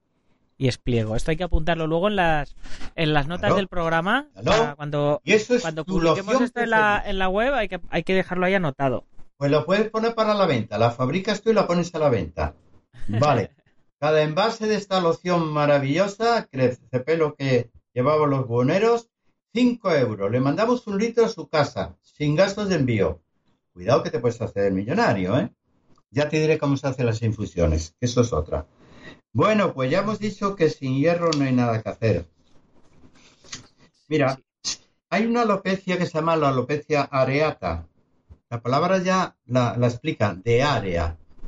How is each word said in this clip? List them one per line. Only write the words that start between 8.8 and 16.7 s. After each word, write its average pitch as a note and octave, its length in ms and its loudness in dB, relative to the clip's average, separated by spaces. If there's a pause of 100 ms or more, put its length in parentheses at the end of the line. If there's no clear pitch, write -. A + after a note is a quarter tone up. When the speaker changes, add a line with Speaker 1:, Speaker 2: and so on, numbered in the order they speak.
Speaker 2:
Pues C#3 140 0
lo D3 140 2
puedes G#3 240 2
poner A3+ 260 -2
para A3 180 2
la G3+ 120 2
venta. A2 320 -2
La A#2 140 4
fabricas F#3 500 -4
tú A3+ 80 2
y A3+ 40 4
la F#3+ 140 2
pones F3 280 -2
a D#3 40 -4
la D3+ 100 2
venta. E2 460 -2 (520)
Vale. A2+ 440 2 (240)
Speaker 1:
<laughs> - 240 -20
Speaker 2:
Cada D#3 220 2
envase G#3 460 0
de G#3+ 80 2
esta F#3+ 260 -2
loción E3 500 0
maravillosa, D3+ 1000 2
crece B2+ 500 -2